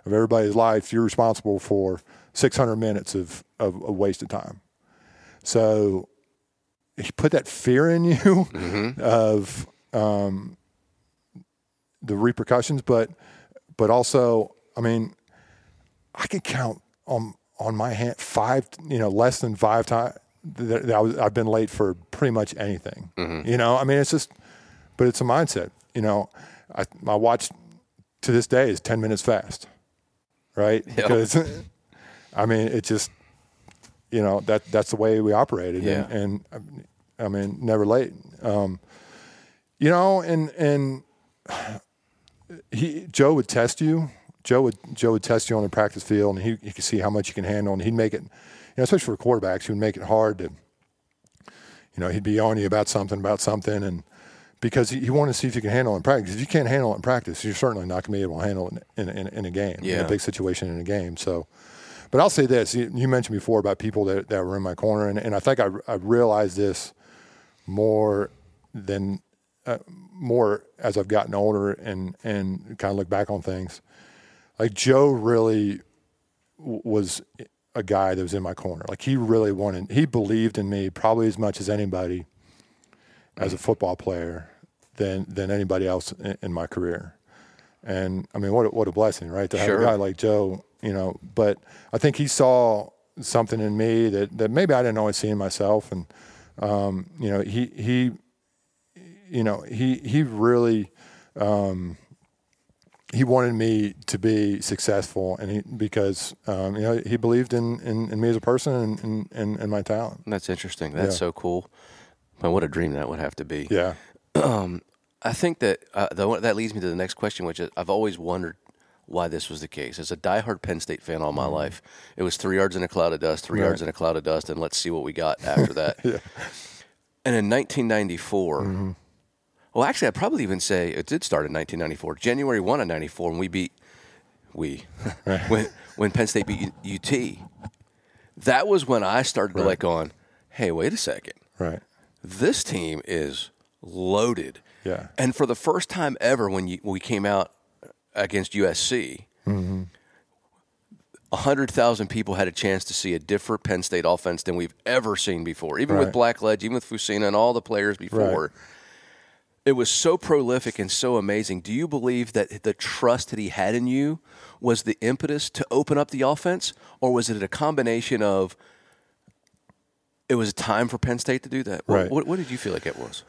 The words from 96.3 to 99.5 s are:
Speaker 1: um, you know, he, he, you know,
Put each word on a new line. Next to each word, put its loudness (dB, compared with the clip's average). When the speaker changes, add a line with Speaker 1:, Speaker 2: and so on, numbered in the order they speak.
Speaker 1:
um, -2
you -2
know, 0
he, -2
he, 0
you 0
know, 0